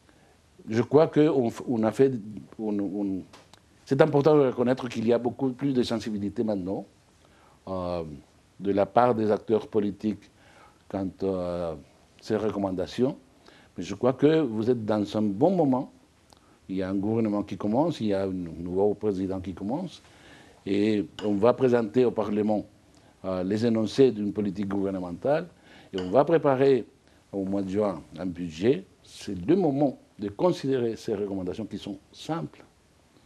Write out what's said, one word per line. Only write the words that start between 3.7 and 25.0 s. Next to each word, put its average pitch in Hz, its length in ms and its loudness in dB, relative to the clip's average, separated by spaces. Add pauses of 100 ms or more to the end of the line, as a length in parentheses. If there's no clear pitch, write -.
c'est 135 160 0
important 151 340 6
de 147 60 6
reconnaître 123 480 0
qu'il 113 180 -2
y 117 40 4
a 117 60 4
beaucoup 127 340 -2
plus 139 200 -4
de 123 100 2
sensibilité 107 640 -4
maintenant, 104 400 -4 (840)
euh, 90 380 -6 (560)
de 98 120 -2
la 98 120 2
part 120 300 4
des 110 160 0
acteurs 104 380 0
politiques 101 640 -2 (560)
quant 95 220 -6 (140)
à 87 540 -4 (440)
ces 110 160 -2
recommandations. 101 800 -2 (600)
Mais 92 60 -10
je 90 120 -8
crois 123 180 2
que 151 280 4
vous 110 280 0
êtes 120 160 0
dans 104 320 0
un 107 60 2
bon 113 340 2
moment. 135 340 2 (800)
Il 95 80 -6
y 95 60 -2
a 92 80 -4
un 98 40 -2
gouvernement 104 480 0
qui 98 140 -10
commence, 127 460 0
il 110 60 -2
y 98 60 0
a 95 100 -2
un 98 40 -4
nouveau 90 640 -2
président 95 480 -4
qui 92 140 -10
commence, 135 480 -8 (640)
et 101 400 0 (180)
on 104 120 0
va 113 180 6
présenter 120 500 2
au 117 60 4
Parlement, 104 560 0 (580)
euh, 92 180 -2
les 107 220 -2
énoncés 113 480 4
d'une 104 220 -4
politique 101 340 -4
gouvernementale, 98 800 -2 (460)